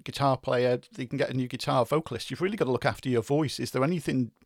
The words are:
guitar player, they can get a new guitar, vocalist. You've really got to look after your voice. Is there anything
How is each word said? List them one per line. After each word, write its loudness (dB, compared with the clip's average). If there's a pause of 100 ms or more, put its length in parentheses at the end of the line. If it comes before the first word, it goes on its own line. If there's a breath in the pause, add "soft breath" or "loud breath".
guitar 0
player, 2 (140)
they -8
can -6
get 0
a -4
new -2
guitar, 0
vocalist. -4
You've -6
really -2
got 2
to 0
look 0
after 0
your 4
voice. 0
Is -4
there 0
anything 0 (140)